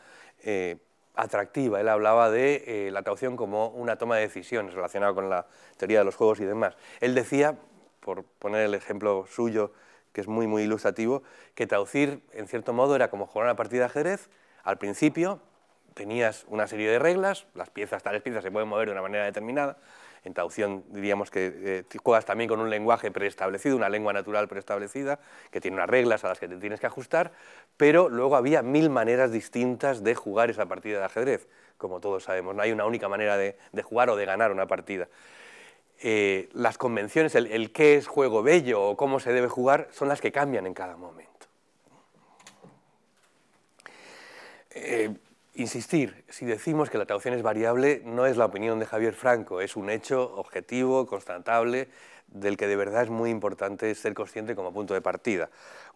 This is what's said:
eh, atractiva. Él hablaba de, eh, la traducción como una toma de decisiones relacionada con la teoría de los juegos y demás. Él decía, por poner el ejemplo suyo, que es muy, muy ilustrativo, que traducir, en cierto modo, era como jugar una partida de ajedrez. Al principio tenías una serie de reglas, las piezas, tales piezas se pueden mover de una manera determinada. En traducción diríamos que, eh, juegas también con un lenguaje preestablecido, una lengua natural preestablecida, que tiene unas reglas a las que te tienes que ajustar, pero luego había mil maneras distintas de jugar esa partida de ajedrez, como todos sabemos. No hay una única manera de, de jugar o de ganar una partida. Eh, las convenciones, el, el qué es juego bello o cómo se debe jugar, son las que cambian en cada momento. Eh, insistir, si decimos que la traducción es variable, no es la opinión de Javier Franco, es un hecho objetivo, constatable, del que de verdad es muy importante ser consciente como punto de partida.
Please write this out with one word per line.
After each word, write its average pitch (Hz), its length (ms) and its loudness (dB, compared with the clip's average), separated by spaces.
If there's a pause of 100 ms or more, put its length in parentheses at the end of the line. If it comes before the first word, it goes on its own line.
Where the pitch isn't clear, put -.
(420)
eh, 92 340 -2 (380)
atractiva. 104 680 -2
Él 110 80 0
hablaba 110 420 6
de, 135 360 2
eh, 104 240 -6
la 98 120 -6
traducción 123 340 -4
como 107 320 -2
una 117 280 -4
toma 117 200 -2
de 107 60 2
decisiones 98 520 -6
relacionada 98 380 -2
con 95 160 -2
la 92 180 -2 (300)
teoría 104 220 2
de 101 60 8
los 98 120 -2
juegos 110 240 4
y 104 40 -4
demás. 101 320 -2 (240)
Él 123 140 2
decía, 139 420 2 (440)
por 95 240 -10
poner 107 380 -4
el 104 120 0
ejemplo 101 540 -2
suyo, 110 440 -2 (400)
que - 80 -8
es 95 80 -6
muy, 113 180 0
muy 107 180 0
ilustrativo, 110 580 -2 (320)
que 113 120 -4
traducir, 139 560 -2 (100)
en 107 160 -12
cierto 120 240 -6
modo, 139 240 4
era 123 140 2
como 101 160 -6
jugar 107 200 -2
una 120 100 2
partida 113 240 -2
de 123 60 2
ajedrez. 160 420 -4 (360)
Al 98 140 -2
principio 151 600 0 (540)
tenías 110 540 -2
una 107 180 -2
serie 107 240 -2
de 113 80 4
reglas, 185 560 0
las 87 160 -10
piezas, - 320 -6
tales 101 200 -4
piezas 113 200 -6
se 95 80 -6
pueden 107 180 -2
mover 107 200 0
de 101 40 -4
una 95 100 -6
manera 104 220 -4
determinada. 120 520 -4 (480)
En 90 100 -12
traducción 98 540 -4
diríamos 101 420 -2
que, 92 600 -4
eh, 107 100 -12
juegas 113 240 4
también 110 220 -2
con 110 120 0
un 113 100 -2
lenguaje 110 400 0
preestablecido, 98 680 -2
una 110 120 0
lengua 104 240 -2
natural 104 360 -2
preestablecida, 101 680 -6 (320)
que - 100 -6
tiene 92 160 -4
unas 90 120 -2
reglas 117 360 4
a 95 40 -2
las 92 100 -4
que 90 100 -8
te 90 80 -12
tienes 104 220 -8
que - 80 -4
ajustar, 160 460 -2 (440)
pero 151 320 8
luego 131 280 2
había 135 260 4
mil 147 280 4
maneras 120 420 2
distintas 123 720 -2
de 113 120 2
jugar 113 360 0
esa 104 160 -2
partida 95 320 -6
de 98 60 -2
ajedrez, 117 440 -2 (300)
como 92 220 -8
todos 98 240 -4
sabemos. 92 300 -4
No 104 80 -2
hay 110 100 2
una 107 120 0
única 107 240 -2
manera 104 280 0
de, 98 200 -2 (160)
de 104 100 -6
jugar 120 280 2
o 107 60 2
de 101 100 -2
ganar 101 260 2
una 95 140 -2
partida. 92 420 -4 (960)
Eh, 101 500 2
las 117 260 0
convenciones, 120 560 0
el, 120 120 6
el 110 260 -2
qué 147 240 8
es 131 100 2
juego 117 360 2
bello 123 400 4
o 101 140 2
cómo 135 240 2
se 120 120 -2
debe 123 160 2
jugar, 131 420 2
son - 180 -2
las 143 120 0
que 110 120 -2
cambian 135 340 0
en 92 60 -6
cada 90 240 -12
momento. 82 500 -20 (3250)
Eh, 110 440 -2 (380)
insistir, 123 800 -2
si - 160 -10
decimos 147 420 0
que - 80 -4
la 104 80 0
traducción 104 300 -2
es 120 80 -2
variable, 117 640 2
no 120 180 0
es 127 140 2
la 113 80 6
opinión 107 320 0
de 110 80 -2
Javier 110 260 0
Franco, 110 480 0
es 98 160 -4
un 101 140 -6
hecho 123 460 -2
objetivo, 127 680 -2
constatable, 117 840 -2 (380)
del 101 280 -4
que 104 100 -2
de 101 100 2
verdad 101 260 0
es 113 80 -2
muy 117 180 -2
importante 101 640 -4
ser 104 200 -6
consciente 107 400 -8
como 92 180 -8
punto 98 220 -6
de 92 80 -2
partida. 92 480 -2 (460)